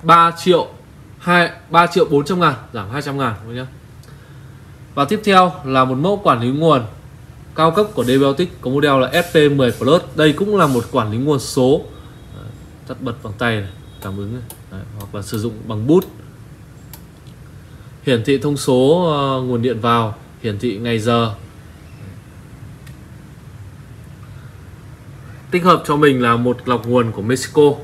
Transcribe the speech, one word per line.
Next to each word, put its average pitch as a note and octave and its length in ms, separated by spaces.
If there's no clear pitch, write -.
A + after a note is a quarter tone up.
ba E3+ 280
triệu E3+ 380
hai, F3 320
ba E3+ 160
triệu E3+ 180
bốn C#3+ 200
trăm F3+ 160
ngàn, D3+ 140
giảm G#2 180
hai C#3 120
trăm C#3 160
ngàn A#2+ 160
thôi A#2 100
nhá. B2+ 120
Và C#3 100
tiếp G#3 200
theo F#3 280
là C3 200
một C3 100
mẫu G3 280
quản C3 180
lý A#2+ 80
nguồn D3 340
cao D#3+ 160
cấp G#3 240
của B2 100
D B2 40
Beltic, C#3 520
có B2+ 100
model C#3+ 300
là E3 220
S - 140
P D3 200
mười B2 160
Plus. D3+ 300
Đây D#3 180
cũng G3+ 240
là E3+ 100
một B2+ 240
quản A2+ 200
lý A2 80
nguồn C#3 200
số. C3+ 420
Đấy, - 160
tắt C3+ 120
bật B2 120
bằng G#2 160
tay A#2 180
này, G2 140
cảm G2 140
ứng G2+ 180
này. B2+ 80
Đấy, F#2+ 100
hoặc G2+ 160
là G2+ 80
sử A2 160
dụng A2 140
bằng A2 180
bút. E3+ 180
Hiển A#2 180
thị C#3 140
thông C#3+ 180
số, C#3+ 600
ờ, C3+ 240
nguồn B2 200
điện A#2 180
vào, A#2 340
hiển G#2+ 160
thị G#2+ 200
ngày A#2 200
giờ. A#2 320
Tích F3 140
hợp E3 220
cho D3+ 100
mình C#3 260
là A#2 140
một A#2+ 280
lọc A#2 220
nguồn A#2+ 260
của G2 100
Mexico. C3 400